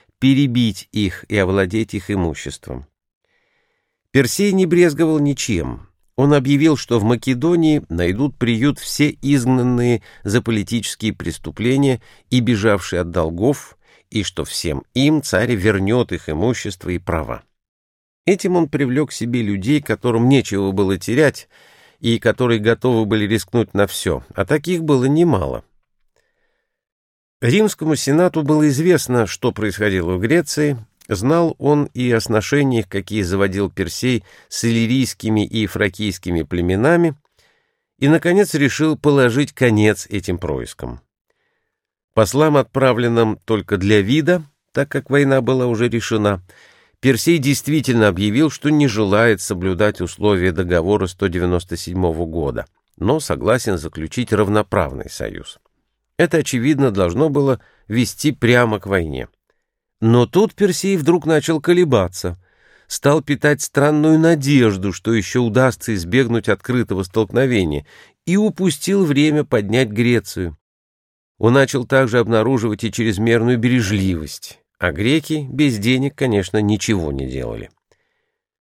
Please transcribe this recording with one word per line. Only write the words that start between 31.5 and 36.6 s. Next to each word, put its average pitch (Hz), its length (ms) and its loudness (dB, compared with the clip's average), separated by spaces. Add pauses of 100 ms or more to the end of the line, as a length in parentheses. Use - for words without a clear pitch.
он 143 360 0
и 123 180 -2
о 113 80 2
сношениях, 117 680 0
какие 101 320 -4
заводил 98 480 0
Персей 107 540 -4 (260)
с - 160 -8
иллирийскими 113 800 0
и 110 220 -4
фракийскими 92 760 -4
племенами, 113 720 0 (800)